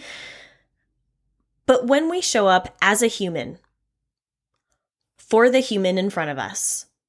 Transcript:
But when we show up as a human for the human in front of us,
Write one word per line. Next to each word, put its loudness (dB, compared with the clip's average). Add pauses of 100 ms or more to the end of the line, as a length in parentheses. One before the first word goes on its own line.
(1700)
But 2
when 0
we -4
show 0
up 2
as 2
a 2
human -6 (1600)
for 4
the 4
human 0
in -2
front -4
of -8
us, -6 (220)